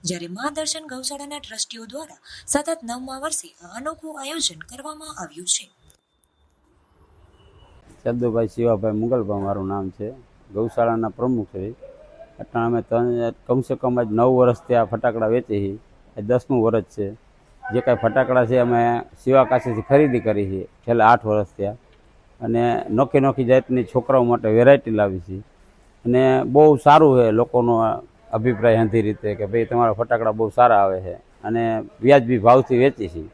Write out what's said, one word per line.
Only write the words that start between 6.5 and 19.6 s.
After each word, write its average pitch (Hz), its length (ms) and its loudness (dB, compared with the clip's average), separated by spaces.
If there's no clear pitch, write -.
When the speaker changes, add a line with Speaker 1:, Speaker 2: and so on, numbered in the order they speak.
Speaker 2:
ચંદુભાઈ 117 540 -2
શિવાભાઈ 110 480 -2
મુગલભા 110 380 -2
મારું 98 280 -4
નામ 98 180 -6
છે, 104 100 -10
ગૌશાળાના 113 640 -2
પ્રમુખ 120 340 -4
છે. 95 120 -10
અટાણે 117 280 -4
અમે 117 220 -2
ત્રણ, 117 540 -2
કમસે 127 320 -2
કમ 123 240 -2
આજ 117 120 -2
નવ 117 260 2
વર્ષથી 123 420 2
આ 107 120 0
ફટાકડા 113 420 -2
વેચે 120 300 -2
છે, 98 80 -4
આજ 104 120 -10
દસમું 123 360 0
વર્ષ 110 320 -2
છે. 101 120 -6
જે 120 180 -4
કાંઈ 120 220 0
ફટાકડા 127 420 2
છે 127 140 0
અમે 120 220 0
શિવા 131 280 2
પાસેથી 123 440 -4